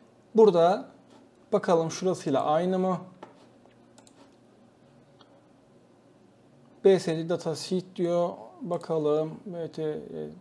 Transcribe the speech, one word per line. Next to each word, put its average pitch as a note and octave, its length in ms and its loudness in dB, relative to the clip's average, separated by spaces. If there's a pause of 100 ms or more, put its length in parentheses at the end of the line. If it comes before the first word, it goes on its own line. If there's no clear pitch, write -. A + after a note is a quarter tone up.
(340)
Burada G3+ 540 6 (640)
bakalım E3 380 2
şurasıyla E3+ 540 -2
aynı F3+ 340 0
mı? F#3 200 0 (3750)
B F#3+ 140 8
S D#3+ 180 -4
D E3 120 -6
data E3+ 260 -4
sheet F3+ 420 -6
diyor. F3 320 0 (320)
Bakalım. D#3+ 720 -2 (160)
B E3+ 260 -10
T, D#3+ 100 -8
e, D#3 160 -6 (420)